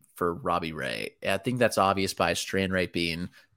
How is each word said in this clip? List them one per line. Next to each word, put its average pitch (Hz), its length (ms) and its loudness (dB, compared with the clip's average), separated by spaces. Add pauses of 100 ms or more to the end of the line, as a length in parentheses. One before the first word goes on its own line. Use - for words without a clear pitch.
(160)
for 87 180 0
Robbie 87 380 -2
Ray. 64 440 -6 (120)
I 98 80 2
think 123 240 -2
that's 117 180 4
obvious 95 360 4
by 87 160 2
his 87 100 0
strand 95 320 -2
rate 92 220 0
being 85 340 -2 (300)